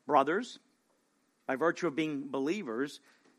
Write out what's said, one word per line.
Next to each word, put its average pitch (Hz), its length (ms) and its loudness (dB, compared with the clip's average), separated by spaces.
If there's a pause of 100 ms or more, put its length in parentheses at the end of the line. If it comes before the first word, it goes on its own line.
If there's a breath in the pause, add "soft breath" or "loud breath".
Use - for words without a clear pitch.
brothers, 151 540 2 (880)
by 131 80 0
virtue 165 320 0
of 139 80 -2
being 147 320 -2
believers, 139 720 -4 (400 soft breath)